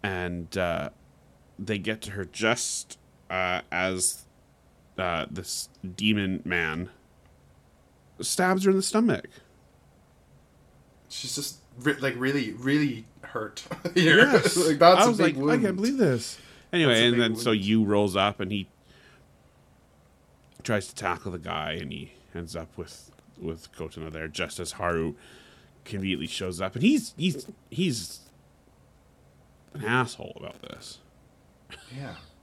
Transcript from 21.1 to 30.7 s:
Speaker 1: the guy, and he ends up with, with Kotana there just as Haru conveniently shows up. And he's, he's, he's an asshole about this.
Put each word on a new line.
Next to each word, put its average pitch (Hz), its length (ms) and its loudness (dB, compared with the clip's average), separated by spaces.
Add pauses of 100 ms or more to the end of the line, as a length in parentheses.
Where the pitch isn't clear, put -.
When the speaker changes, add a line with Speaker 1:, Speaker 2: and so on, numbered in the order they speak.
Speaker 1:
the 87 80 -8
guy, 80 340 -6
and 87 180 -8
he 82 220 -12 (220)
ends 82 200 -10
up 80 220 -12
with, - 340 -16 (280)
with 82 340 -10
Kotana 80 380 -12
there 80 160 -10
just 78 320 -8
as 87 140 -10
Haru 82 420 -2 (680)
conveniently 95 420 -4
shows 92 340 -8
up. 95 140 -6
And 120 80 -4
he's, 262 340 2
he's, 151 300 -4 (220)
he's 135 500 -4 (1500)
an 147 100 -12
asshole 120 560 -2
about - 220 -16
this. - 380 -16 (960)